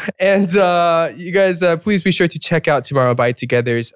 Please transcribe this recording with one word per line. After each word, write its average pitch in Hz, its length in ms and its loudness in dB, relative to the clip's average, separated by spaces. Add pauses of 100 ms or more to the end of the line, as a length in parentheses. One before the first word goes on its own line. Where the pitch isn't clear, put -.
(200)
and, 190 340 2
uh, 175 640 2
you 175 160 -10
guys, 185 300 2
uh, 170 160 2
please 202 240 0
be 190 80 0
sure 175 160 2
to 165 120 -6
check - 300 -2
out 143 160 0
Tomorrow 127 300 0
by 123 180 0
Together's 120 640 -2